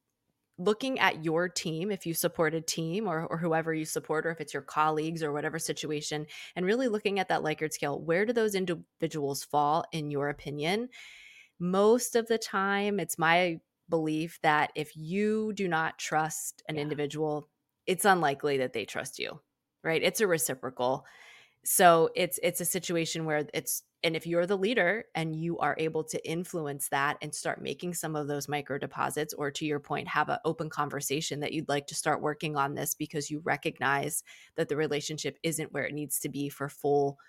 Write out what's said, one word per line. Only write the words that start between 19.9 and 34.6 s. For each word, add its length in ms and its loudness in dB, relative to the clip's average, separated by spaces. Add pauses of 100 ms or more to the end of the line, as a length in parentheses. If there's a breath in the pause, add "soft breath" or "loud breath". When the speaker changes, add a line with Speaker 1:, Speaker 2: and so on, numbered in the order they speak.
Speaker 1:
It's 180 2
a 60 4
reciprocal. 800 0 (580 loud breath)
So 520 8
it's, 260 0
it's 200 0
a 40 -2
situation 600 -2
where 280 0
it's, 300 -4 (200)
and 120 2
if 100 -6
you're 220 2
the 100 2
leader 560 2
and 220 -2
you 240 -2
are 180 2
able 280 0
to 220 -6
influence 600 -4
that 320 0
and 140 -8
start 260 -4
making 320 -4
some 220 -4
of 120 -2
those 200 -4
micro 320 -4
deposits, 520 -4
or 200 -4
to 140 -6
your 140 -2
point, 280 -6
have 220 0
an 140 0
open 280 -2
conversation 720 -4
that 120 -4
you'd 160 -4
like 180 0
to 60 -12
start 300 0
working 320 -4
on 180 0
this 220 -4
because 340 -6
you 140 -6
recognize 800 -2 (320 loud breath)
that 140 -2